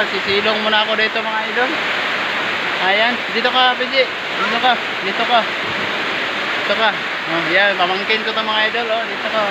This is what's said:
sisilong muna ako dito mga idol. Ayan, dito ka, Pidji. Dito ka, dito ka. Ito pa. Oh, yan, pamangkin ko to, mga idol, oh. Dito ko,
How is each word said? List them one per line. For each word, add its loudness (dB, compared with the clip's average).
sisilong 0
muna 2
ako 0
dito 2
mga -2
idol. 2
Ayan, 4
dito 2
ka, 4
Pidji. 2
Dito -2
ka, 4
dito -2
ka. 4
Ito 2
pa. 4
Oh, -4
yan, 4
pamangkin 0
ko -2
to, 0
mga 0
idol, -2
oh. 0
Dito -6
ko, 0